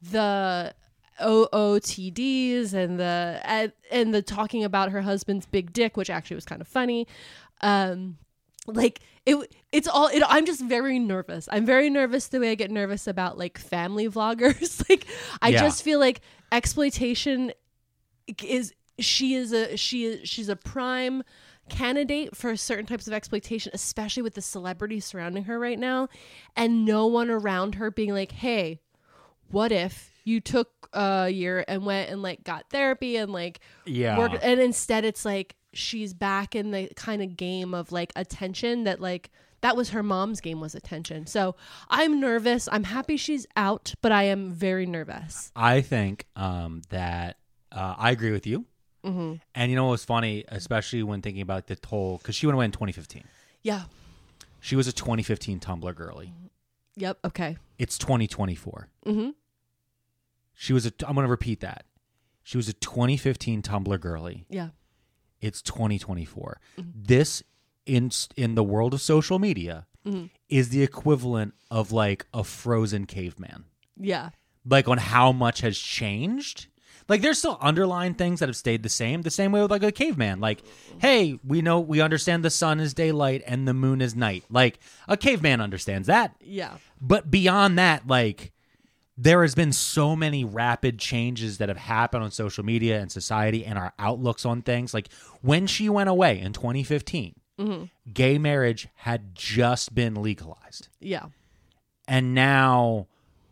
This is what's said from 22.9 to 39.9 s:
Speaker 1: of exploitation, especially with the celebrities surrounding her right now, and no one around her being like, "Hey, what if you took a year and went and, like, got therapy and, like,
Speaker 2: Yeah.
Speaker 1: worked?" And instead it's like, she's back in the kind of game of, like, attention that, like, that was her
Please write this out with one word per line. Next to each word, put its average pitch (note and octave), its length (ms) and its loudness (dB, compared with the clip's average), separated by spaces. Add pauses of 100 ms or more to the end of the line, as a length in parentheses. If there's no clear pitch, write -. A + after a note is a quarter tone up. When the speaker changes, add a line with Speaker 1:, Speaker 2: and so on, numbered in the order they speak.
Speaker 1:
of G#3+ 60 -6
exploitation, G#3+ 600 -6
especially G#3+ 500 -6
with A3 120 -6
the G3+ 60 -10
celebrities F#3+ 640 -8
surrounding F3+ 400 -8
her A#3 140 -6
right A#3+ 200 -4
now, B3+ 280 -2 (480)
and A#3 300 2
no G#3+ 220 4
one A#3 220 2
around G3+ 460 -2
her G#3+ 160 -4
being G#3 220 -2
like, F#3+ 180 -4
"Hey, F#3+ 480 -4 (720)
what G#3+ 200 2
if F#3 400 -2 (140)
you A3+ 140 0
took - 540 -2
a G3 360 0
year F#3 380 -2
and G3 180 -4
went G3 240 -2
and, G3 120 -8
like, F#3 220 -8
got E3 260 -10
therapy C4 480 0
and, G#3 140 -4
like, F3 280 -8 (260)
Speaker 2:
Yeah. B2 320 0
Speaker 1:
worked?" A#3 260 2
And B3 160 4
instead A3+ 460 2
it's A3 200 -4
like, G3 300 -4 (180)
she's G#3+ 420 -8
back G3 400 -2
in G#3 160 -4
the F#3+ 240 -4
kind G#3 260 -6
of F#3 160 -8
game F3+ 380 -6
of, F3 160 -8
like, F3 240 -4
attention G3 680 -4
that, F#3+ 140 -2
like, F3+ 300 -8 (320)
that A#3+ 140 2
was A#3+ 140 0
her A3 140 -4